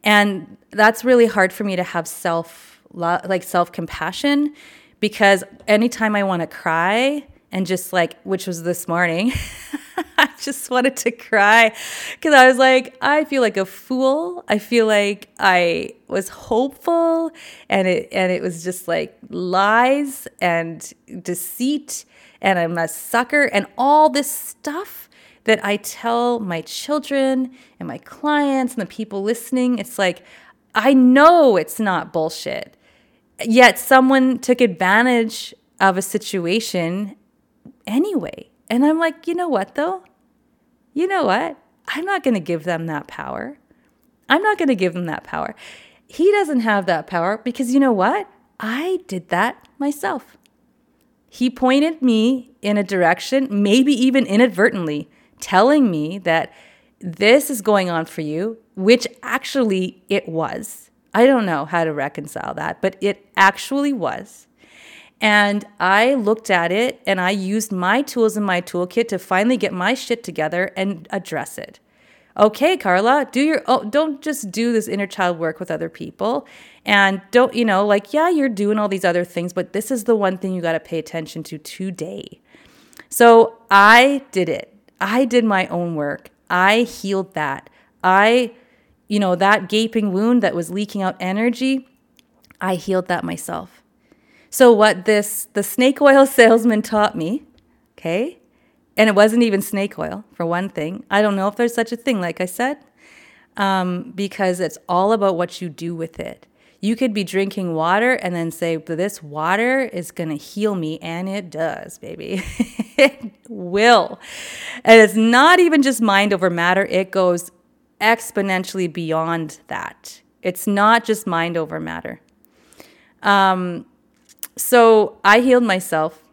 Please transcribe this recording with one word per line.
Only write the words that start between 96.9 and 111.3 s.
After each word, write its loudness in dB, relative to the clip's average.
me, -6
okay, -6
and 4
it 2
wasn't 6
even 0
snake -6
oil, -10
for -6
one -4
thing. -8
I 2
don't 2
know -2
if -6
there's -2
such -4
a -6
thing, -4
like -6
I -2
said, -6
um, -2
because -4
it's -6
all 2
about 0
what -6
you -8
do -10
with -12
it. -14
You -2
could -2
be -2
drinking -4
water 0
and -6
then -4
say, -4
"But -8
this -4
water -2
is -8
gonna -6
heal -4
me," -6
and -8
it -10